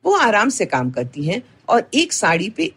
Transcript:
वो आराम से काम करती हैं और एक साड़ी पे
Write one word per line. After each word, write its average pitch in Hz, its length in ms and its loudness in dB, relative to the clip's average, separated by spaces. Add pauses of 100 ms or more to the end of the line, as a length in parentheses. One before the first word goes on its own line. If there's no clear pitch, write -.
वो 392 120 4
आराम 233 320 4
से 196 160 -2
काम 127 260 -2
करती 127 340 -6
हैं 196 160 -2 (280)
और 233 240 2
एक 339 200 0
साड़ी 170 360 0
पे 330 260 -4